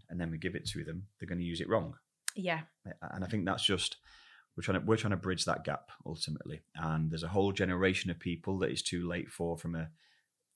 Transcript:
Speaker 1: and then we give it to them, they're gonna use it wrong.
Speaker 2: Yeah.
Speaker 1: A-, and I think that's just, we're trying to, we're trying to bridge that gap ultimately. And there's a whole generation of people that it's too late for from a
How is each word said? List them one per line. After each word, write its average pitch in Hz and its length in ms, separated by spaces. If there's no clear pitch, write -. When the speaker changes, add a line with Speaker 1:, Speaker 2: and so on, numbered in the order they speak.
Speaker 1:
and 85 100
then 85 120
we 80 80
give 87 160
it 87 140
to 76 160
them, 85 220
they're - 80
gonna 87 140
use 85 180
it - 80
wrong. 95 300
Speaker 2:
Yeah. 170 280
Speaker 1:
A-, - 280
and 92 80
I 90 40
think 101 180
that's 95 180
just, - 360
we're - 60
trying 95 180
to, 78 60
we're 110 100
trying 107 140
to 95 80
bridge 92 260
that - 200
gap - 260
ultimately. 78 560
And 80 360
there's 80 140
a 82 40
whole 98 240
generation 92 580
of 82 80
people 90 420
that 60 100
it's - 100
too 87 260
late 87 240
for 85 280
from 85 160
a 80 160